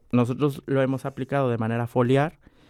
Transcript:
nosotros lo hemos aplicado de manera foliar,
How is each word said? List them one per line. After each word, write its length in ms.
nosotros 540
lo 160
hemos 240
aplicado 440
de 80
manera 300
foliar, 520